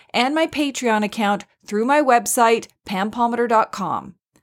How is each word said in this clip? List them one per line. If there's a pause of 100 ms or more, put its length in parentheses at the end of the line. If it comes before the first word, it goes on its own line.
(140)
and
my
Patreon
account (200)
through
my
website, (180)
pam
palmater
dot
com. (280)